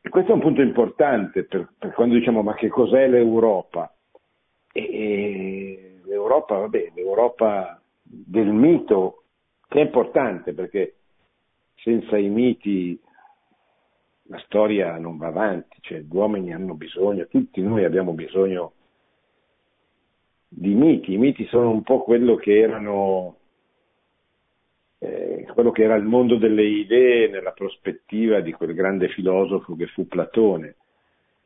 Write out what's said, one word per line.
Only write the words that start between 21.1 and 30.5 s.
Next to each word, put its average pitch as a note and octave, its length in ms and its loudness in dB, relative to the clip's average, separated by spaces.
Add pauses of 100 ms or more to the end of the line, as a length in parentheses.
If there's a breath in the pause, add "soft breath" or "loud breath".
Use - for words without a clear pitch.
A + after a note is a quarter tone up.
I F#2+ 60 -2
miti B2+ 280 0
sono A#2+ 240 0
un A2 120 -2
po' C3 200 0
quello A#2+ 340 4
che G#2 220 2
erano, G2 800 0 (1600)
eh, - 540 -10
quello A#2+ 180 2
che A2 120 2
era A2 120 4
il G2+ 100 0
mondo A#2+ 320 2
delle G#2+ 280 4
idee A2 640 4
nella F#2 240 -6
prospettiva G#2 880 -4
di E2 120 -8
quel E2 220 -8
grande F#2+ 340 -2
filosofo F#2+ 680 -2
che E2+ 100 -6
fu F2+ 200 -8
Platone. F2 680 -2 (680)